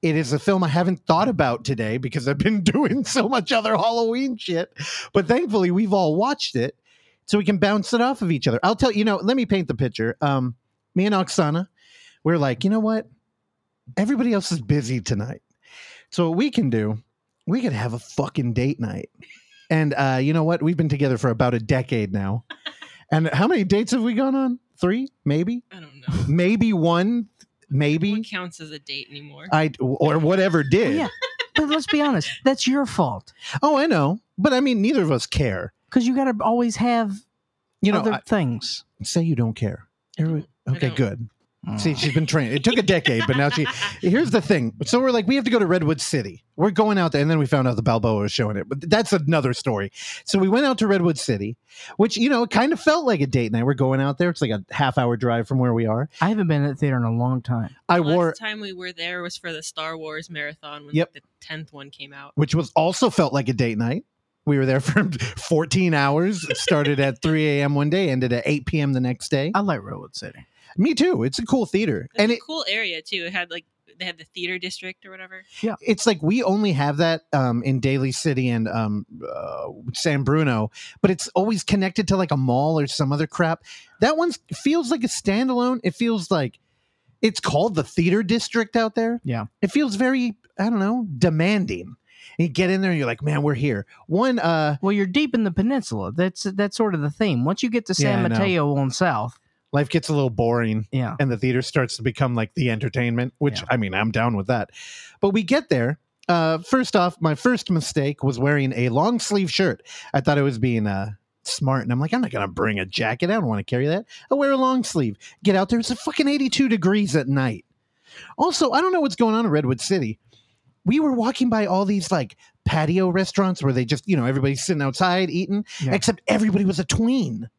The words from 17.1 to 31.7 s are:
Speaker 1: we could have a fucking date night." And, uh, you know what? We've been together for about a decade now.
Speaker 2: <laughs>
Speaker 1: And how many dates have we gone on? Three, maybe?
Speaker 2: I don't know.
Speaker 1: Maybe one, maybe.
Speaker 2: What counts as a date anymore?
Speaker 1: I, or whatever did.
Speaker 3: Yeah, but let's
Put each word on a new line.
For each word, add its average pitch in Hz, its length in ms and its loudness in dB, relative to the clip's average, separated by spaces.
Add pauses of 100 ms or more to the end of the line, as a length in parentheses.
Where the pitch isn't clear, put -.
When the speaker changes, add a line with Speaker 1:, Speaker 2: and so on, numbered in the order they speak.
Speaker 1:
we 214 160 0
could 208 100 0
have 110 220 -4
a 123 40 -6
fucking 135 540 -4
date 123 280 0
night." 107 300 -6 (580)
And, 156 260 2
uh, 131 280 2
you 143 100 2
know 160 120 2
what? 165 180 0
We've 170 140 0
been 156 120 0
together 135 300 0
for 135 120 0
about 120 240 2
a 120 40 0
decade 113 540 -2
now. 101 380 -2
Speaker 2:
<laughs> - 40 -16 (540)
Speaker 1:
And 160 200 2
how 151 180 2
many 269 160 2
dates 202 300 2
have 247 100 0
we 233 120 0
gone 262 200 0
on? 262 240 0 (220)
Three, 220 260 0 (180)
maybe? 175 460 0
Speaker 2:
I 196 80 -20
don't 147 220 -20
know. - 260 -2
Speaker 1:
Maybe 190 460 4
one, 185 560 2 (420)
maybe. 151 440 2
Speaker 2:
What 220 120 -4
counts 180 320 -10
as 156 140 -16
a 151 80 -16
date 139 280 -14
anymore? 143 440 -18
Speaker 1:
I, 156 260 4
or 147 400 2
whatever 170 460 4
did. 175 320 4
Speaker 3:
Yeah, 320 100 0 (480)
but 311 140 0
let's 311 180 0